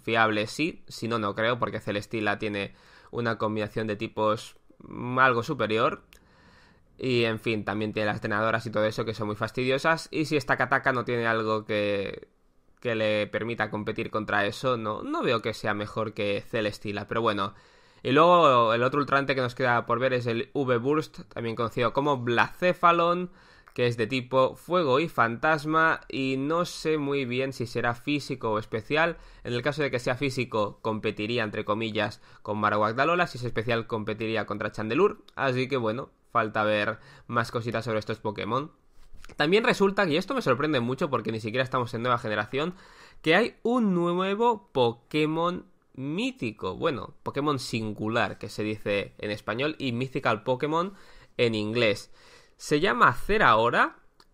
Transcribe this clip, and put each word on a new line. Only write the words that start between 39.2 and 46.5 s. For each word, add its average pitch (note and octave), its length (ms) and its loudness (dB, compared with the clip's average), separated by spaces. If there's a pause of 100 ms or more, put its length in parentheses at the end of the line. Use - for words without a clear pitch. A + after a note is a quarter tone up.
También F#3 260 4
resulta, G3 440 2
y D3+ 100 2
esto F#3+ 160 -2
me C4+ 80 -2
sorprende C#3 380 0
mucho C3 300 -2
porque A#2 220 -2
ni A2+ 80 -2
siquiera A2+ 240 -2
estamos B2+ 300 -2
en A2+ 100 -4
nueva B2 160 2
generación, A#2 560 -2 (460)
que D#3 140 4
hay A3 280 2
un A3+ 300 4
nuevo F#3+ 800 0
Pokémon D3+ 920 0 (280)
mítico, C#3+ 840 -6